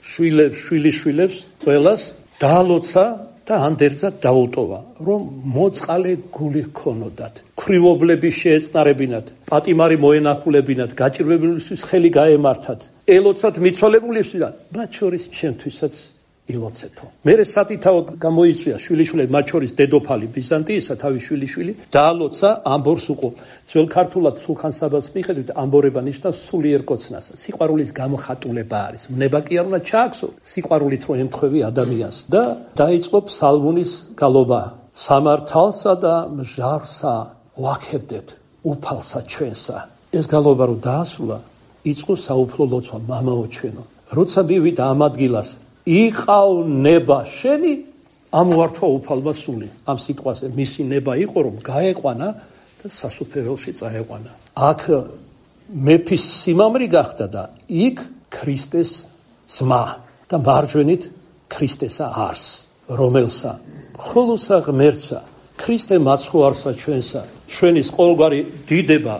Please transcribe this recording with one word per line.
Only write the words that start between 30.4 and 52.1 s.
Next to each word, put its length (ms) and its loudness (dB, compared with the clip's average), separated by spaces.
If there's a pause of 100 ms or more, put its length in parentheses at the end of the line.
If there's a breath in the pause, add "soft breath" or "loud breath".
სიყვარულით 640 -2
რო 160 -4
ემთხვევი 380 0 (100)
ადამიანს. 480 -2 (160)
და 100 4 (300)
დაიწყო 440 2 (120)
ფსალმუნის 640 2 (260)
გალობა. 440 4 (360)
„სამართალსა 1040 2
და 140 2 (180)
მჟარსა 840 -6 (460)
ვაქებდეთ, 680 -8 (380)
უფალსა 560 -8
ჩვენსა.“ 560 -10 (400)
ეს 80 -2
გალობა 400 4
რო 160 -2
დაასრულა, 560 -6 (480)
იწყო 320 -4
საუფლო 460 -2 (100)
ლოცვა, 320 -6
„მამაო 480 -4
ჩვენო, 300 -10 (340)
როცა 220 2 (100)
მივიდა 400 2
ამ 160 2
ადგილას, 440 0 (400)
იყავ 600 4 (360)
ნება 400 6
შენი, 480 0 (600)
ამოართვა 540 2 (100)
უფალმა 360 -4
სული.“ 340 -10 (220)
ამ 80 -4
სიტყვაზე 560 -8
მისი 320 -6
ნება 320 -2
იყო, 280 -2
რომ 100 -6 (100)
გაეყვანა 600 -2 (520 loud breath)